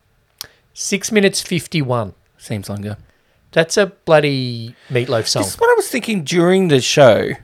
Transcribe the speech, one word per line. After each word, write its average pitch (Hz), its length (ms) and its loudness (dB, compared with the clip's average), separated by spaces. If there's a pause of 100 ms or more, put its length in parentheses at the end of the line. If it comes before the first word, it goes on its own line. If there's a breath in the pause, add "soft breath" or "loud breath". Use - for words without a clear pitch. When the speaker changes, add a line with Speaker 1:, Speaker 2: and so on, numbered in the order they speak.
(720 loud breath)
Speaker 1:
Six - 380 -6
minutes 202 300 2
fifty-one. 123 720 -4 (240)
Speaker 2:
Seems 104 320 -10
longer. 104 280 -8 (540)
Speaker 1:
That's 165 260 0
a 202 100 4
bloody 131 880 -2 (140)
Meatloaf 123 380 -2
song. - 160 -2
Speaker 2:
This 95 100 -6
is - 60 -12
what 466 100 2
I 494 60 4
was 440 140 0
thinking 214 340 -4
during 175 460 2
the 135 120 4
show. 113 500 4 (120)